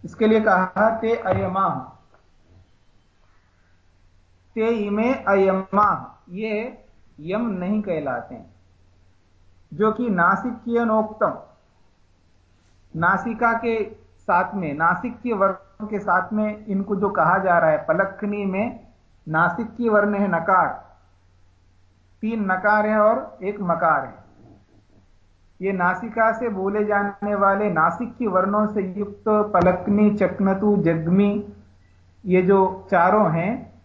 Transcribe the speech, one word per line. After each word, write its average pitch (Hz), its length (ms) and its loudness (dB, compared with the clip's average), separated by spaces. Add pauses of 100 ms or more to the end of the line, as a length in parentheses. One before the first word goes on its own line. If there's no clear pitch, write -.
इसके - 220 -2
लिए 220 140 4
कहा, 208 580 2
ते 226 180 -2
अयमाह, 190 580 -2 (2750)
ते 220 120 0
इमे 220 480 0
अयमाह, 190 1160 0
ये 220 520 -8 (360)
यम 180 200 -6
नहीं 208 420 -2
कहलाते 139 520 -6
हैं, 104 200 -20 (1200)
जो 214 180 0
कि 240 180 -4
नासिक्यनोक्तम, 214 1200 0 (1600)
नासिका 220 560 0
के 226 420 -4 (240)
साथ 185 360 0
में, 165 200 -4
नासिक्य 180 580 -2
वर्णों 196 540 -2
के 208 120 -6
साथ 180 340 0
में 214 340 -4
इनको 196 300 -2
जो 196 140 0
कहा 175 280 2
जा 185 200 2
रहा 160 120 4
है, 151 80 2
पलक्नी 196 680 -2
में 190 440 -4 (400)
नासिक्य 175 600 0
वर्ण 208 260 2
है 202 140 0
नकार, 170 580 0 (1300)
तीन 214 320 -2
नकार 208 340 2
है 214 120 0
और 220 440 2
एक 202 180 -6
मकार 160 460 0
है। - 80 -16 (1500)
ये 190 100 -2
नासिका 196 600 0
से 233 160 -4
बोले 202 360 -2
जाने 208 500 -2
वाले 196 360 2
नासिक्य 170 560 -2
वर्णों 202 400 0
से 208 160 -2 (100)
युक्त 196 360 -10
पलक्नी, 208 880 2
चक्नतु, 190 600 2
जग्मी, 180 720 2 (760)
ये 185 160 4
जो 190 480 2
चारों 185 420 4
हैं 185 520 -6